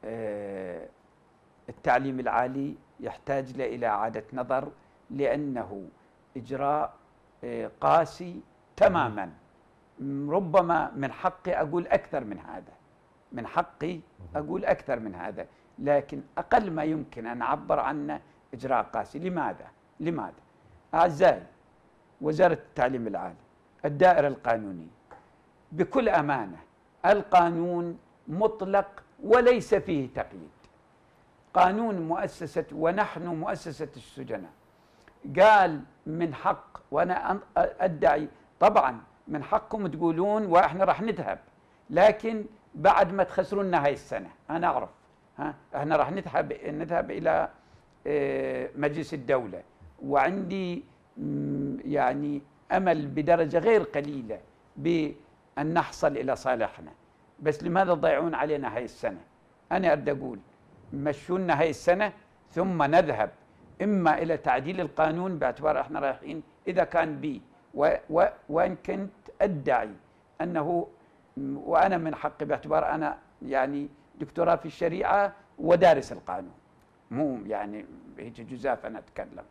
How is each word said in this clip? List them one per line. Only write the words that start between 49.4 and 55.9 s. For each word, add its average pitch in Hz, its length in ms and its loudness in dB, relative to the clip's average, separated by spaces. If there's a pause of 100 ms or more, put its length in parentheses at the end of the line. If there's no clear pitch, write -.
وعندي، 180 840 -2 (320)
مم، 143 680 -4
يعني 143 580 -2 (300)
أمل 170 340 2
بدرجة 160 520 2
غير 214 240 6
قليلة 139 580 -6 (360)
بأن 156 960 -4
نحصل 151 420 0